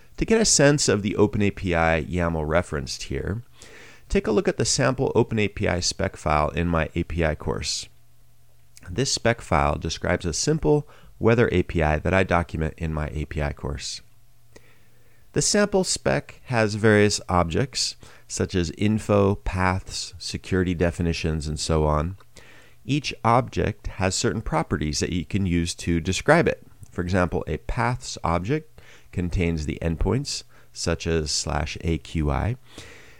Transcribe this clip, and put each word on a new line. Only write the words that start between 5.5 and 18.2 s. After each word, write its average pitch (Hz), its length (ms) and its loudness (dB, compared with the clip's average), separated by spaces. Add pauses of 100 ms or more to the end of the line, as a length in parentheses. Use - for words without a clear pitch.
I 87 140 0
spec - 360 -2
file 76 340 2
in 85 180 0
my 80 260 0
A 82 100 0
P 82 200 -2
I 76 100 0
course. - 540 -6 (1000)
This 113 220 -2
spec - 280 0
file 76 360 2
describes 85 500 -2
a 80 60 -2
simple 151 560 0 (320)
weather 117 320 6
A 90 100 4
P 82 200 -2
I 76 160 2
that 85 160 0
I 95 100 4
document 85 540 0
in 80 140 -4
my 76 200 -4
A 73 140 -4
P 76 160 -6
I 73 100 -2
course. - 500 -10 (1300)
The 156 100 0
sample 202 420 2
spec - 600 -4
has 110 300 0
various 104 540 4
objects, 87 680 0 (300)